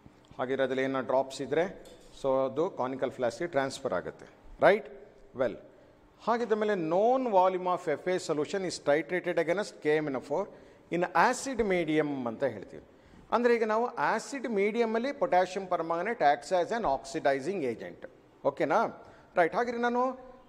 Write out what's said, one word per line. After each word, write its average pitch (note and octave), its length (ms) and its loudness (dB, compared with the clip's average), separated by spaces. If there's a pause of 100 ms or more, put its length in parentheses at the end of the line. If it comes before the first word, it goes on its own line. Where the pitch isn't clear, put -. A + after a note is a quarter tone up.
(400)
ಹಾಗಿರೋದ್ರಲ್ಲಿ C3 440 0
ಏನೋ C3+ 180 0
drops C3+ 400 -2
ಇದ್ರೆ, D3 220 0 (600)
so C3+ 280 2
ಅದು D#3+ 180 -2
conical C3 420 -4
ಫ್ಲಾಸ್ಕ್‌ಗೆ B2+ 360 -2
transfer C3+ 460 -2
ಆಗುತ್ತೆ. D#2+ 320 -6 (360)
Right? G3 280 6 (460)
Well, A2 220 -2 (680)
ಹಾಗಿದ್ದ A3+ 280 0
ಮೇಲೆ G#3+ 220 2
known G3 520 2
volume F#3 400 4
of E3+ 340 -2
F - 100 -4
A F3+ 220 -2
solution D3+ 320 -2
is E3 100 -4 (100)
titrated E3 540 0
against F3 460 -2
K D3+ 160 4
M D3+ 80 -2
N C3+ 100 -4
O A#2 100 -8
four F3+ 200 -2 (460)
in E3+ 80 0
acid A#3 600 2
medium D#3 640 2
ಅಂತ A2+ 160 -2
ಹೇಳ್ತೀವಿ. G2 400 -6 (480)
ಅಂದ್ರೆ A#3+ 240 4
ಈಗ A3+ 80 0
ನಾವು A3 220 0
acid A3+ 640 -2
ಮೀಡಿಯಮಲ್ಲಿ A3+ 640 0
potassium F#3 540 2
permanganate F3 540 -2
acts D3+ 460 2
as A3 160 -2
an - 20 -2
oxidizing C#3 920 0
agent. F2 340 -14 (360)
ಓಕೆನಾ? D#3+ 600 0 (300)
Right. E3 200 4
ಹಾಗಿದ್ರೆ A#3+ 260 -2
ನಾನು B3 380 -2 (300)